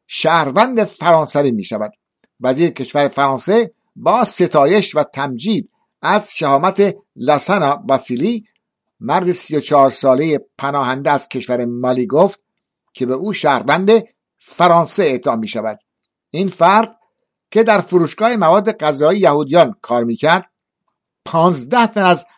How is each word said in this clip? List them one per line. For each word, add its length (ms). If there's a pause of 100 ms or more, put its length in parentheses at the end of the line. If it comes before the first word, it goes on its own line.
شهروند 760
فرانسوی 680
می‌شود. 400 (500)
وزیر 280
کشور 380
فرانسه 640 (240)
با 300
ستایش 720
و 80
تمجید 680 (320)
از 320
شهامت 640 (200)
لاسانا 600
باسیلی، 720 (520)
مرد 320
سی 240
و 40
چهار 300
ساله 500 (180)
پناهنده 540
از 180
کشور 360
مالی، 420
گفت 320 (540)
که 120
به 80
او 200
شهروند 720 (360)
فرانسه 640
اعطا 320
می‌شود. 440 (520)
این 180
فرد 500 (520)
که 120
در 180
فروشگاه 540
مواد 360
غذایی 480
یهودیان 600
کار 220
می‌کرد، 420 (800)
پانزده 600
تن 180
از 200 (120)